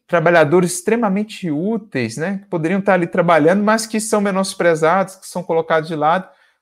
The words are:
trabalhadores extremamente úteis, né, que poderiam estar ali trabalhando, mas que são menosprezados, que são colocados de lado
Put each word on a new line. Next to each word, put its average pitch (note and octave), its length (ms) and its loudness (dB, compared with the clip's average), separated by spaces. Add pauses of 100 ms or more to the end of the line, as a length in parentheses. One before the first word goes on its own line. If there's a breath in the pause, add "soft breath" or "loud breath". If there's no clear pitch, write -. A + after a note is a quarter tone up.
trabalhadores E3+ 680 2
extremamente G#3+ 760 -2
úteis, D3+ 680 -4
né, F#3 220 -4
que G3 80 -18
poderiam E3+ 320 -2
estar G3 160 2
ali F3 120 0
trabalhando, E3+ 580 2
mas A3 200 0
que - 140 -6
são G#3+ 220 -2
menosprezados, F#3 960 0
que - 100 -20
são F3+ 160 -10
colocados E3 460 -2
de E3+ 80 -6
lado E3 320 0 (340 soft breath)